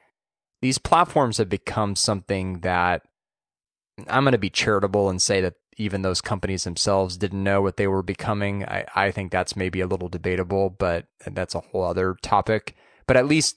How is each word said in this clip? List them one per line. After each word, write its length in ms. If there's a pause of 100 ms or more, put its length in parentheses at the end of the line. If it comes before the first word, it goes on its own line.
(600)
These 180
platforms 600
have 100
become 480
something 640
that, 420 (1040)
I'm 160
gonna 140
be 120
charitable 580
and 140
say 200
that 120 (220)
even 260
those 180
companies 440
themselves 520
didn't 280
know 180
what 140
they 100
were 160
becoming. 600
I, 200 (100)
I 180
think 180
that's 240
maybe 260
a 60
little 220
debatable, 640
but 360 (240)
that's 240
a 60
whole 240
other 380
topic. 520 (320)
But 100
at 120
least 280